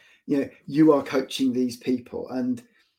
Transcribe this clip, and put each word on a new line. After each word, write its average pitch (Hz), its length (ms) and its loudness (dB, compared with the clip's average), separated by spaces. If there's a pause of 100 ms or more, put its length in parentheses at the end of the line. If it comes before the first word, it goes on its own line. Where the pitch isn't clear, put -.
(260)
you 139 140 0
know, 127 100 -4 (160)
"You 156 280 6
are 135 100 2
coaching 131 500 -2
these 123 240 -2
people." - 520 -6
And 123 340 -4 (360)